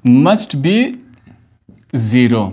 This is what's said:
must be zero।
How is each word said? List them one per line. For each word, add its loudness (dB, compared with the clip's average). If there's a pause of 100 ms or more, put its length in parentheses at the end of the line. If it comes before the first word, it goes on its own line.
must 2
be -2 (1300)
zero। 0 (120)